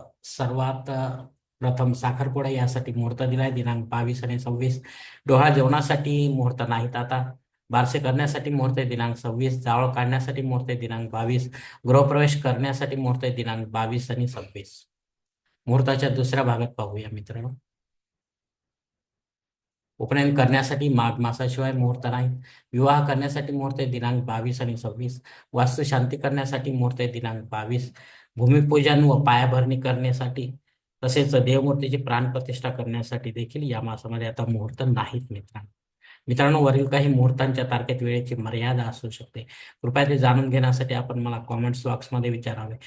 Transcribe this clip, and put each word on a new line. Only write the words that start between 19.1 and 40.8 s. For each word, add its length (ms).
उपनयन 360
करण्यासाठी 540
माघ 320
मासाशिवाय 520
मुहूर्त 380
नाही. 180
विवाह 360
करण्यासाठी 440
मुहूर्त 260
आहे 120
दिनांक 340
बावीस 360
आणि 160
सव्वीस. 440
वास्तुशांती 640
करण्यासाठी 560
मुहूर्त 260
आहे 120
दिनांक 400
बावीस. 420
भूमिपूजन 680
व 200
पायाभरणी 560
करण्यासाठी 760
तसेच 300
देवमूर्तीची 600
प्राणप्रतिष्ठा 760
करण्यासाठी 600
देखील 400
या 100
मासामध्ये 460
आता 200
मुहूर्त 400
नाहीत 440
मित्रांनो. 420
मित्रांनो, 320
वरील 260
काही 220
मुहूर्तांच्या 560
तारखेत 380
वेळेची 320
मर्यादा 480
असू 280
शकते. 360
कृपया 260
ते 100
जाणून 300
घेण्यासाठी 460